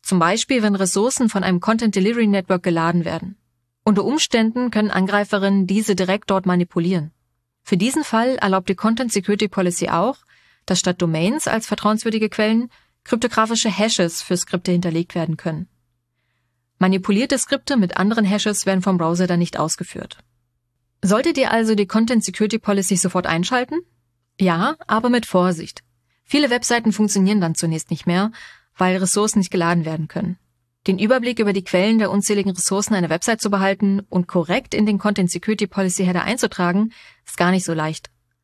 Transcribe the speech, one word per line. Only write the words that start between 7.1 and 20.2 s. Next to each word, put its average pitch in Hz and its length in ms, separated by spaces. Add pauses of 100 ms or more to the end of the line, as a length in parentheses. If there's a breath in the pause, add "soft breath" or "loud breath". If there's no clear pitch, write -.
Für - 120
diesen 269 300
Fall 240 320
erlaubt 190 320
die 190 60
Content 226 360
Security 202 380
Policy 180 400
auch, 208 280 (480 soft breath)
dass 185 140
statt 180 220
Domains 175 460
als 220 200
vertrauenswürdige 214 600
Quellen 226 400 (340 soft breath)
kryptografische 226 680
Hashes 190 520
für 180 160
Skripte 180 340
hinterlegt 175 440
werden 160 200
können. 160 320 (1080)
Manipulierte 190 600
Skripte - 380
mit 190 220
anderen 214 280
Hashes 202 400
werden 190 180
vom 185 140
Browser 170 300
dann 175 120
nicht 170 180
ausgeführt. - 600 (840)